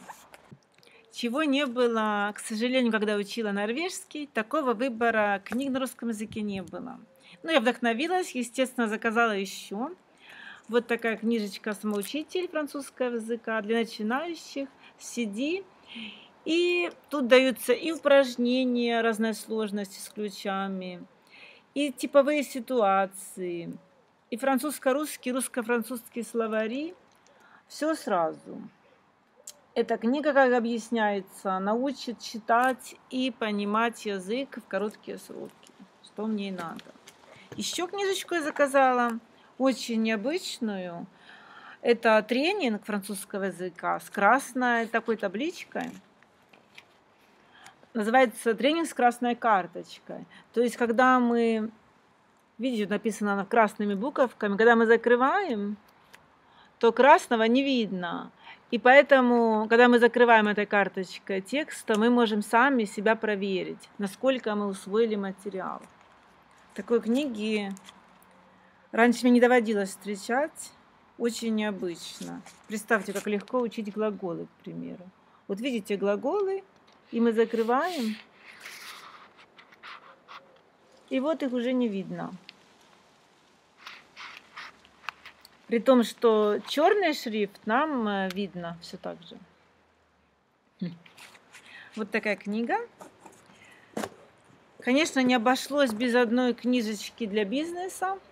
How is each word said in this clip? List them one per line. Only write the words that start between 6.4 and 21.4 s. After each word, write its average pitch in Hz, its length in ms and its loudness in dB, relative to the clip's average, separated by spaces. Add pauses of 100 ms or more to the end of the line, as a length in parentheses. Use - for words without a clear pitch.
не 196 200 -6
было. 175 360 -12 (440)
Но 330 80 -6
я 302 100 4
вдохновилась, 240 720 -2
естественно, 247 540 -4
заказала 220 440 0
еще. 196 580 -8 (800)
Вот 233 200 0
такая 226 280 -2
книжечка 214 580 -4
«Самоучитель 247 720 -6
французского 277 640 -6
языка 220 480 -4
для 226 160 -2
начинающих», 269 920 -6 (300)
си - 260 -8
ди. 277 400 -4 (800)
И 349 460 0 (180)
тут 269 200 -2
даются 254 440 4
и 320 200 -2
упражнения 247 1080 2
разной 220 340 0
сложности 208 640 -6
с - 80 -16
ключами, 190 960 -8 (720)